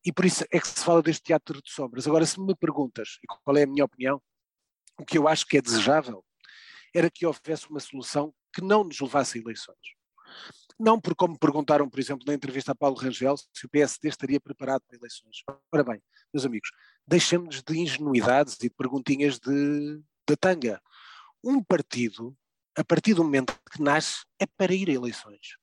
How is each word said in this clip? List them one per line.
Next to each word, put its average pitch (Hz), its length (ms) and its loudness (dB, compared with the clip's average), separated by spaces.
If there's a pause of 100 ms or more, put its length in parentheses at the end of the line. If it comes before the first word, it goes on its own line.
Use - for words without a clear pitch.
E 175 80 -2
por 180 140 0
isso 170 260 2
é 170 80 2
que - 80 -4
se - 160 -6
fala 165 200 6
deste 160 180 0
teatro 151 400 -2
de - 100 -20
sombras. 127 360 -8
Agora, 160 180 4
se - 140 -6
me 190 160 -2
perguntas, 139 680 -6
e - 40 -18
qual - 280 -2
é 147 80 6
a 139 40 4
minha 139 180 0
opinião, 131 340 -6 (800)
o 147 60 -14
que - 100 -6
eu 151 120 6
acho 156 180 2
que 147 120 2
é 139 40 6
desejável 120 640 0 (640)
era 170 160 2
que - 160 -4
houvesse 156 460 -4
uma 151 100 -8
solução 143 540 -6 (180)
que 175 120 -10
não 208 200 4
nos 160 160 -8
levasse 135 380 -2
a 113 40 -8
eleições. - 360 -14 (1000)
Não 220 200 4
por 170 140 -4
como 170 240 0
perguntaram, 143 500 2
por 135 120 -8
exemplo, 127 260 -6
na 147 80 -2
entrevista 135 380 -6
a 123 40 -2
Paulo 139 200 0
Rangel, 131 420 -2
se - 300 -18
o - 20 -18
P 147 100 2
S 139 220 2
D 151 80 -4
estaria 139 300 -2
preparado 131 480 -6
para 120 100 -20
eleições. 117 460 -20 (280)
Ora 147 120 2
bem, 113 180 -6 (320)
meus 135 120 -4
amigos, 113 240 -6 (360)
deixemos-nos 165 560 0
de 160 180 -4
ingenuidades 135 760 2
e 120 140 -4
de - 20 -
perguntinhas 135 680 -2
de, 147 640 -2 (260)
de 151 80 4
tanga. 147 460 -2 (640)
Um 254 200 2
partido, 123 720 -2 (400)
a 156 80 -2
partir 170 300 4
do 165 100 4
momento 139 300 2 (180)
que 156 120 -4
nasce, 147 420 0 (140)
é 196 80 0
para 185 260 -2
ir 190 160 -2
a 143 40 2
eleições. 117 680 -8